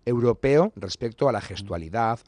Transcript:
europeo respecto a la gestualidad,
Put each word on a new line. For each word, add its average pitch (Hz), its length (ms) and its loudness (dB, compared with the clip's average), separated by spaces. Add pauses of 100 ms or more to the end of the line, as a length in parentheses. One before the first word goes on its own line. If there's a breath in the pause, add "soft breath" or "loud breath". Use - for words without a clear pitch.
europeo 123 720 2
respecto 113 540 -2
a - 20 0
la 104 80 -2
gestualidad, 98 880 -4